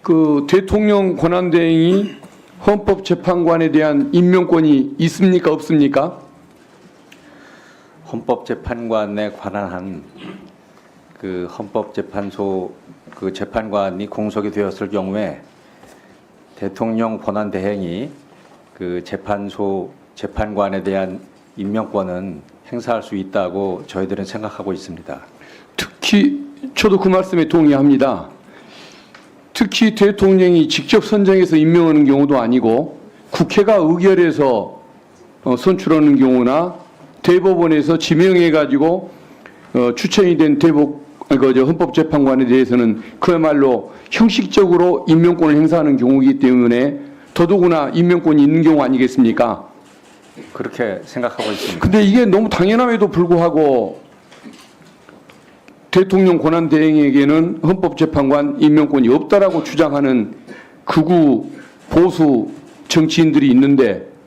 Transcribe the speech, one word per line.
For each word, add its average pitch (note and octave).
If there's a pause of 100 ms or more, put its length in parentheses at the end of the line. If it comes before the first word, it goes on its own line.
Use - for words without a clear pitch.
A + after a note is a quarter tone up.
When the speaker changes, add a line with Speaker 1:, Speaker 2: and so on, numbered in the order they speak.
Speaker 1:
그 D3+
대통령 G3
권한대행이 E3+ (520)
헌법재판관에 F3
대한 D3
임명권이 E3+
있습니까, F3
없습니까? D3+ (1900)
Speaker 2:
헌법재판관에 A2+
관한 G2+
한 F2+ (1160)
그 F2+ (100)
헌법재판소 G2 (440)
그 F#2+
재판관이 G2+
공석이 G#2
되었을 G2+
경우에 F#2+ (1120)
대통령 A2+
권한대행이 G2 (640)
그 F2+
재판소 G2 (240)
재판관에 G2
대한 F#2+ (380)
임명권은 F#2+ (320)
행사할 A#2
수 -
있다고 F#2+
저희들은 F#2+
생각하고 G2
있습니다. E2 (560)
Speaker 1:
특히 - (300)
저도 G3
그 F#3+
말씀에 F#3
동의합니다. C#3 (1200)
특히 A3
대통령이 F#3+
직접 -
선정해서 F#3+
임명하는 D#3+
경우도 C#3
아니고 A#2+ (300)
국회가 G3+
의결해서, E3 (600)
어, B2
선출하는 D3+
경우나 C3 (460)
대법원에서 E3+
지명해가지고, E3 (640)
어, A#2+
추천이 F3+
된 D3
대법-, D3 (220)
아, C#3+
그, C3
저, C3
헌법재판관에 D3
대해서는 A#2+ (180)
그야말로 D3 (180)
형식적으로 F3+
임명권을 E3
행사하는 D3+
경우이기 C3
때문에 B2+ (360)
더더구나 E3+
임명권이 E3
있는 D#3
경우 D3+
아니겠습니까? A#2+ (840)
Speaker 2:
그렇게 G#2
생각하고 -
있습니다. -
Speaker 1:
근데 G#3
이게 G#3
너무 G3+
당연함에도 A3
불구하고 D#3 (1900)
대통령 F#3+
권한대행에게는 D#3
헌법재판관 D3
임명권이 D3
없다라고 F#3
주장하는 C#3+ (500)
극우 D#3 (400)
보수 D#3 (400)
정치인들이 D#3
있는데 B2+ (200)